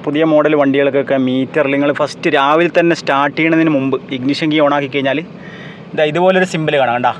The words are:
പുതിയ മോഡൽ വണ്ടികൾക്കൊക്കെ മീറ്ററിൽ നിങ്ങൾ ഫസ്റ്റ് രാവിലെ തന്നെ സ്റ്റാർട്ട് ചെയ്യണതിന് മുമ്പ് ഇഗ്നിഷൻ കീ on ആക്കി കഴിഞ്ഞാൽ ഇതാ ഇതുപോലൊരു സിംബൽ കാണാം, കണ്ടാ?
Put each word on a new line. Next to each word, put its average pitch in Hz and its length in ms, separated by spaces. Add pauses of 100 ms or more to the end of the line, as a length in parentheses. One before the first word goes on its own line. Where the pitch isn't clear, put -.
പുതിയ 151 260
മോഡൽ 151 300
വണ്ടികൾക്കൊക്കെ 139 560 (100)
മീറ്ററിൽ 135 480
നിങ്ങൾ 143 240
ഫസ്റ്റ് 156 380
രാവിലെ 151 420
തന്നെ 170 220
സ്റ്റാർട്ട് 143 380
ചെയ്യണതിന് 160 360
മുമ്പ് 135 220 (200)
ഇഗ്നിഷൻ 139 360
കീ 156 140
on 139 100
ആക്കി 143 180
കഴിഞ്ഞാൽ 135 240 (760)
ഇതാ 156 180
ഇതുപോലൊരു 185 420
സിംബൽ 156 280
കാണാം, 120 160
കണ്ടാ? 123 240